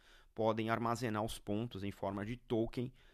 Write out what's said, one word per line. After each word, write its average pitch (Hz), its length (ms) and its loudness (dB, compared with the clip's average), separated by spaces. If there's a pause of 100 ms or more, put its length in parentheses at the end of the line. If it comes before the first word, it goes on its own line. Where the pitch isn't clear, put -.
(340)
podem 110 340 2
armazenar 113 560 2
os 113 140 -4
pontos 104 440 -2
em 101 80 -2
forma 98 360 -2
de 120 100 -6
token 120 560 0 (220)